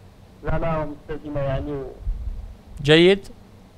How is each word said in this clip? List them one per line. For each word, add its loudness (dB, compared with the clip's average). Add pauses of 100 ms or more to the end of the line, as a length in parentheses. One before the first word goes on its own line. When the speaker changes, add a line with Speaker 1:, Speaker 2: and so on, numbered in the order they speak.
(440)
Speaker 1:
لا، -2
لا، -2 (240)
ملتزمة -8
يعني -4
و- -8 (920)
Speaker 2:
جيد؟ 6 (500)